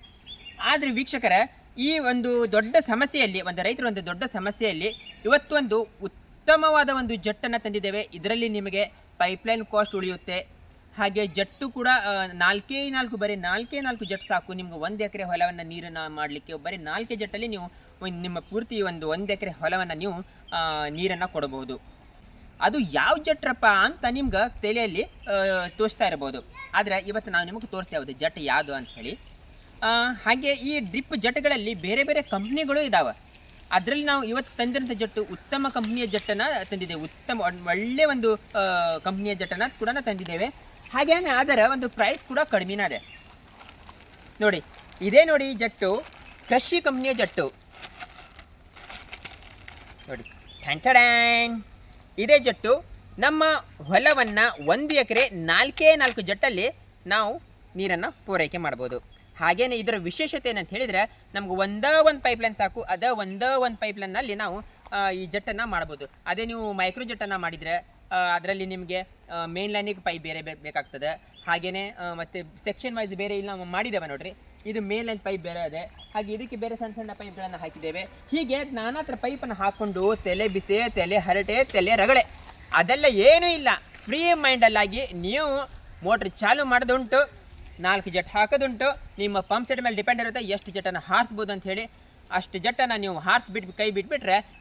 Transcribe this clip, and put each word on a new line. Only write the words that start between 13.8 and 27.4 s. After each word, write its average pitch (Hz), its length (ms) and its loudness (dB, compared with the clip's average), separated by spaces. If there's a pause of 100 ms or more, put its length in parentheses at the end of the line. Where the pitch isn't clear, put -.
ನಾಲ್ಕು 247 240 -4
ಜಟ್ 190 180 -6
ಸಾಕು 185 300 -2
ನಿಮ್ಗೆ 185 220 -10
ಒಂದು 196 300 -4
ಎಕರೆ 202 180 -6
ಹೊಲವನ್ನ 175 420 -2
ನೀರನ್ನ 165 340 -12 (100)
ಮಾಡ್ಲಿಕ್ಕೆ. 151 460 -8
ಬರೀ 160 220 -8
ನಾಲ್ಕೇ 190 400 -6
ಜಟ್ಟಲ್ಲಿ 208 320 -6
ನೀವು 185 240 -10 (300)
ಒಂದ್-, 180 200 -8
ನಿಮ್ಮ 175 160 -6
ಪೂರ್ತಿ 220 440 -4
ಒಂದು, 165 260 -4
ಒಂದು 190 240 -2
ಎಕರೆ 196 180 -4
ಹೊಲವನ್ನ 170 440 -2
ನೀವು, 185 180 -4 (420)
ಆ, 156 340 -2
ನೀರನ್ನ 175 360 -2
ಕೊಡಬಹುದು. 135 720 -6 (640)
ಅದು 226 180 2
ಯಾವ 175 380 2
ಜಟ್ರಪ್ಪ 302 500 0
ಅಂತ 208 440 4
ನಿಮ್ಗೆ 240 520 0
ತಲೆಯಲ್ಲಿ, 214 400 0
ಆ, 190 640 -2 (120)
ತೋರಿಸ್ತಾ 220 280 2
ಇರ್ಬೋದು. 139 480 -6 (200)
ಆದ್ರೆ 196 240 2
ಇವತ್ತು 202 320 -6
ನಾವು 175 140 0